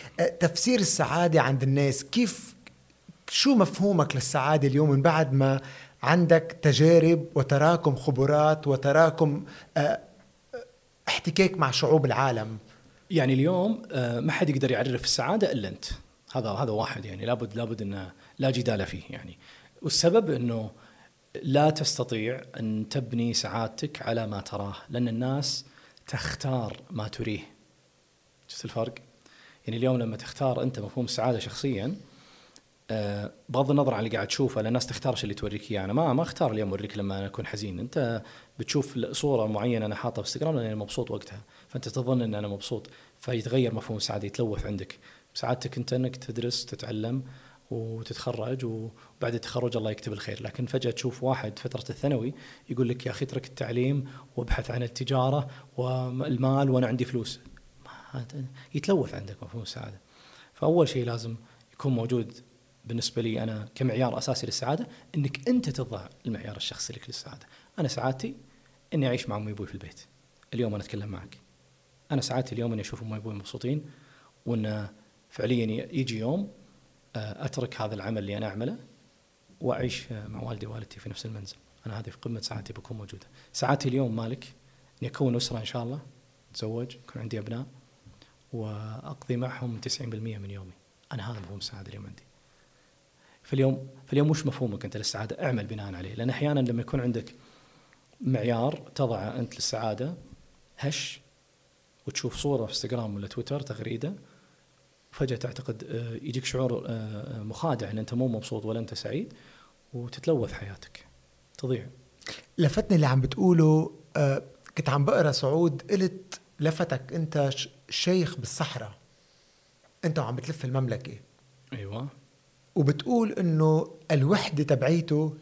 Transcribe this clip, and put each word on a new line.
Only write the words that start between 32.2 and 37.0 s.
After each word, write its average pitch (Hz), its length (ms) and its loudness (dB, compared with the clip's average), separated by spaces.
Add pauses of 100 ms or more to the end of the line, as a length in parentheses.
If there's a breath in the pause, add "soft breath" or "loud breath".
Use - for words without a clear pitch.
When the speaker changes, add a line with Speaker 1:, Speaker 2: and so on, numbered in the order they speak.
Speaker 2:
آه، 101 400 -2 (180)
بغض 127 220 2
النظر 139 220 4
عن 110 120 0
اللي 113 100 -2
قاعد 101 120 0
تشوفه، 120 340 0
لأن 107 60 0
الناس 120 200 0
تختار 127 260 -2
الشيء - 100 -4
اللي 101 120 -4
توريك 104 360 -6
إياه. 95 140 -2
أنا 98 80 -2
ما، 147 200 4
ما 143 80 4
أختار 156 300 0
اليوم 107 180 0
أوريك 101 280 -6
لما 98 220 -2